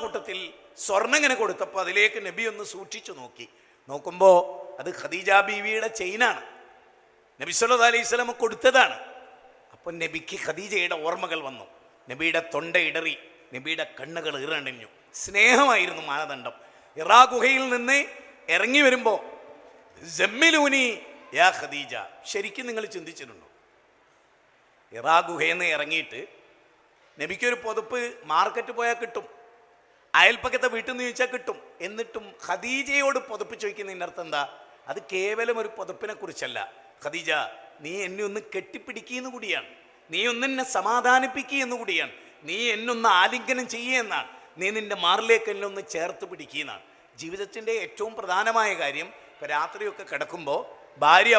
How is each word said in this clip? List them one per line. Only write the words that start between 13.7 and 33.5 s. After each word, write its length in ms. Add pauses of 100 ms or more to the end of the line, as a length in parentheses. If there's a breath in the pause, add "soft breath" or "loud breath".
കണ്ണുകൾ 440
ഈറണിഞ്ഞു. 460 (340)
സ്നേഹമായിരുന്നു 880
മാനദണ്ഡം. 440 (420 soft breath)
ഹിറാ 220 (140)
ഗുഹയിൽ 400
നിന്ന് 240 (600)
ഇറങ്ങി 300
വരുമ്പോ, 280 (1040)
"ജമ്മിലൂനി 680 (540)
യാ 100 (120)
ഖദീജ." 340 (380)
ശരിക്കും 360
നിങ്ങൾ 160 (100)
ചിന്തിച്ചിട്ടുണ്ടോ? 540 (1400)
ഹിറാ 240 (140)
ഗുഹയിൽ 240
നിന്ന് 120 (100)
ഇറങ്ങിയിട്ട് 440 (1000)
നബിക്കൊരു 420
പുതപ്പ് 360 (320)
മാർക്കറ്റ് 460
പോയാൽ 240
കിട്ടും, 240 (960 soft breath)
അയൽപ്പക്കത്തെ 540
വീട്ടിൽ 180
നിന്ന് 140
ചോദിച്ചാൽ 280
കിട്ടും. 240 (280)
എന്നിട്ടും 380 (220)
ഖദീജയോട് 720 (120)
പുതപ്പ് 240 (100)